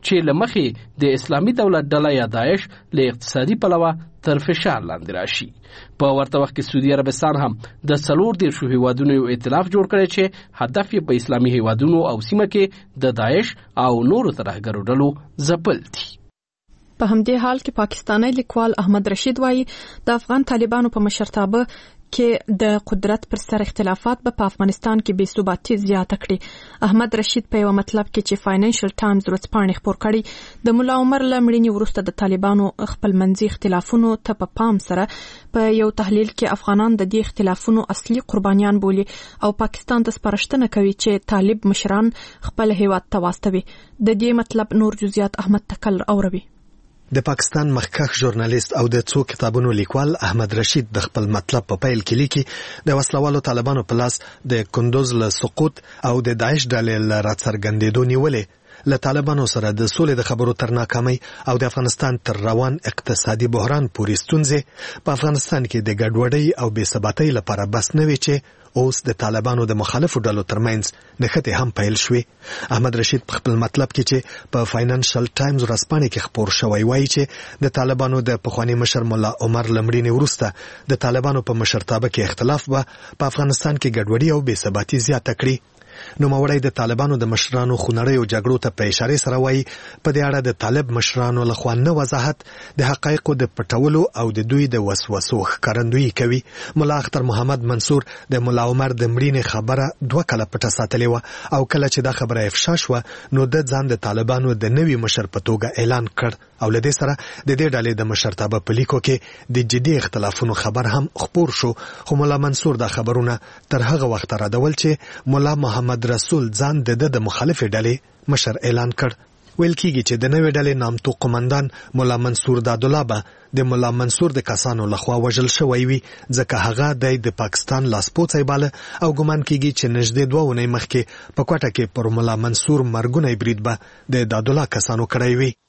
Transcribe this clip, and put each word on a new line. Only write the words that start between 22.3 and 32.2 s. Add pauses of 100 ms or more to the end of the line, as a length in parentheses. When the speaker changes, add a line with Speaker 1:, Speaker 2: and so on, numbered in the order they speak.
Speaker 2:
د (120)
قدرت
پر
سر
اختلافات
به
په
افغانستان
کې
بې
ثباتي
زیاته
کړي. (500)
احمد
رشید
په
یوه
مطلب
کې
چې
فاینانشل
ټایمز
ورځپاڼې
خپور
کړي، (440)
د
ملا
عمر
له
مړینې
وروسته
د